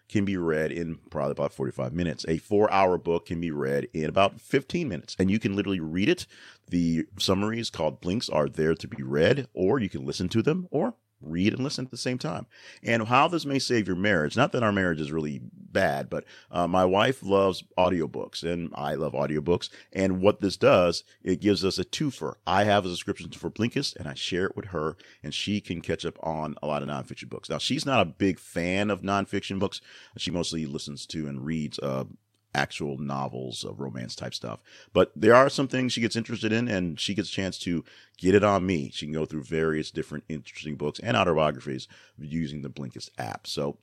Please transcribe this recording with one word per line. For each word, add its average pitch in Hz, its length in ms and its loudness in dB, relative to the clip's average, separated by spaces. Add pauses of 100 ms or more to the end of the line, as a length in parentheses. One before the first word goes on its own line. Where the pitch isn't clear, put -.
can 101 160 2
be 98 120 -2
read 78 360 0
in 82 260 -6 (120)
probably 71 220 -2
about 71 200 -2
forty-five 65 400 -4
minutes. 82 340 -2
A 82 120 0
four-hour 98 600 4
book 85 280 -2
can 85 140 -4
be 85 120 -2
read 69 400 -2
in 78 140 -2
about 95 340 2
fifteen - 480 -2
minutes, 78 300 -8
and 95 120 4
you 107 80 4
can 101 160 -2
literally 98 260 0
read 87 280 0
it. 180 180 0 (420)
The 82 380 2 (120)
summaries 104 520 0
called 76 300 -2
blinks 92 280 -2
are 76 200 2
there 80 260 2
to - 140 -8
be 67 140 -10
read, 85 520 2
or 101 240 4
you 98 100 0
can 71 160 -8
listen 85 260 -2
to 110 120 2
them, 180 300 0
or 196 220 0 (280)
read 92 320 0
and 127 100 -4
listen 131 220 -6
at - 40 -14
the 120 60 -16
same 127 220 -4
time. 156 280 -8 (360)
And 113 260 2
how 135 180 6
this 165 200 -2
may 139 120 0
save 117 280 2
your 92 100 0
marriage, 90 400 2
not 131 160 2
that 127 100 0
our 107 80 4
marriage 90 300 2
is 73 100 -4
really 76 320 -4
bad, 69 680 -2
but, - 140 -6 (260)
uh, 87 180 0
my 92 160 4
wife 104 380 2
loves 98 420 4 (140)
audiobooks, 87 640 0
and 85 320 -4
I 73 220 -4
love 76 180 -2
audiobooks. 73 560 0 (240)
And 92 260 0
what 101 220 4
this 95 160 0
does, 92 460 4 (180)
it 90 180 0
gives 95 240 4
us 95 140 0
a 92 80 -2
twofer. 127 480 -4 (120)
I 98 180 4
have 101 200 4
a 92 60 -4
subscription 87 400 -6
for 85 200 -8
Blinkist, - 460 -2
and 76 100 -10
I 71 60 -8
share 90 320 -2
it - 120 -4
with 101 100 -8
her, 80 320 -4 (240)
and 73 100 -10
she 101 300 -2
can 85 180 -8
catch - 240 -4
up 82 180 -8
on 78 400 -4
a 73 40 -6
lot 73 160 -2
of 67 80 -8
nonfiction 65 400 -10
books. - 180 -12
Now, 76 100 -4
she's 135 280 -4
not 120 200 4
a 76 40 -4
big 95 280 0
fan 92 520 -2
of 95 100 -2
nonfiction 98 580 -2
books. 95 220 -4 (380)
She - 120 -6
mostly 82 360 -2
listens 71 400 -10
to 78 200 -6
and 69 200 -8
reads, 78 320 -4
uh, 65 260 -4 (520)
actual 71 420 -4
novels 65 640 -6
of 50 160 -10
romance 60 360 -10
type - 180 -10
stuff. 57 260 -10 (320)
But - 220 6
there 107 200 8
are 135 160 10
some 139 180 -2
things 127 240 -2
she 117 80 -2
gets 113 160 0
interested 113 360 -2
in, 120 160 2
and 90 300 -2
she - 160 -4
gets 87 140 -2
a - 40 -10
chance 95 280 -4
to 85 240 -2 (320)
get 92 180 6
it 101 80 8
on 98 220 4
me. 78 300 0
She - 120 -10
can 76 60 -8
go 78 140 -2
through 76 160 -8
various 80 480 -2
different 76 380 -8
interesting 76 480 -10
books 73 240 -6
and 120 160 -4
autobiographies 76 720 0 (320)
using 73 440 -6
the 69 80 -10
Blinkist 65 480 -12
app. 55 280 -10
So 71 360 -6